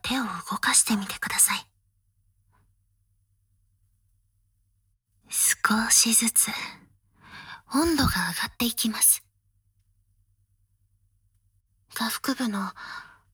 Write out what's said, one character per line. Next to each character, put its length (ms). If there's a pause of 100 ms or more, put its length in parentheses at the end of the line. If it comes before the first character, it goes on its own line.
手 160
を 40
動 60 (300)
か 160
し 100
て 120
み 100
て 120
く 100
だ 100
さ 160
い。 120 (3500)
少 600
し 240
ず 160
つ 200 (1200)
温 220
度 80
が 20
上 20
が 240 (160)
っ 80
て 80
い 80
き 160
ま 140
す。 200 (2750)
下 140
腹 260
部 140
の 240 (600)